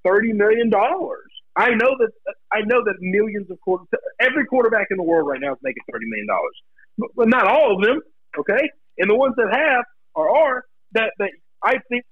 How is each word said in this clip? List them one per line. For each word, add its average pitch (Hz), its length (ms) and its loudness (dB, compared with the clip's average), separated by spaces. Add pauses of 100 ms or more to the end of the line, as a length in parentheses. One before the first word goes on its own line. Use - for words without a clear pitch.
thirty 208 300 2
million 220 360 2
dollars. 262 640 -2 (240)
I 220 140 2
know 240 300 2
that, 226 120 0 (400)
I 214 100 -2
know 233 220 0
that 202 160 -2
millions 202 500 -2
of 180 120 -14
quarter-, 185 240 -4 (340)
every 262 260 0
quarterback 226 460 0
in 190 60 -4
the 185 60 -4
world 165 240 2
right 135 140 -4
now 139 120 -4
is 131 100 -10
making 123 180 -6 (100)
thirty 113 140 -10
million 107 220 -8
dollars, 90 340 -4 (360)
but, - 180 -6
but 226 140 4
not 254 180 4
all 247 280 4
of 185 80 -2
them, 269 180 2 (360)
okay? 233 320 -2 (300)
And 190 100 0
the 208 60 4
ones 262 220 2
that 226 140 0
have 262 340 0 (280)
or 156 160 0
are 269 340 2 (280)
that, 220 260 0
that 196 140 -4 (320)
I 247 140 0 (120)
think 240 220 -4